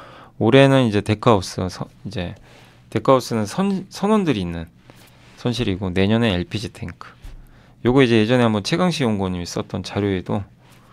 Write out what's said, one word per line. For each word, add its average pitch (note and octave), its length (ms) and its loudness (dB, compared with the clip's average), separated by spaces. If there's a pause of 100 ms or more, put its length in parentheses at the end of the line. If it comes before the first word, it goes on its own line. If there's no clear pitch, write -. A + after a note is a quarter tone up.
(380)
올해는 C3+ 480 6
이제 G#2 140 0
데카하우스, G2+ 680 0
서-, - 180 -10 (180)
이제 F#2+ 300 -8 (560)
데카하우스는 A#2 560 0
선-, F#3+ 420 -4
선원들이 F#3+ 520 0
있는 E2+ 260 -6 (680)
손실이고, G#2 540 -2
내년에 G2+ 440 2
엘피지 F2 380 -6
탱크. - 360 -14 (760)
요거 B2+ 180 4
이제 A#2 160 4
예전에 A#2+ 240 4
한번 G#2+ 220 0
최강시 E3+ 400 0
연구원님이 F#2+ 420 -2
썼던 G2+ 380 -8
자료에도 G2+ 580 -2 (500)